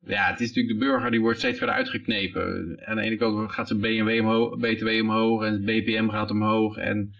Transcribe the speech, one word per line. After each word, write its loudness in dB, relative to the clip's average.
Ja, 2
het -6
is 0
natuurlijk 0
de 0
burger 0
die 4
wordt 2
steeds 0
verder -2
uitgeknepen. -4
Aan -4
de -2
ene 0
kant 0
gaat -4
zijn 0
B -2
M 2
W 2
omhoog, 2
B -2
T 0
W -2
omhoog 2
en 0
zijn 2
B -2
P 0
M 2
gaat -2
omhoog. 2
En, -4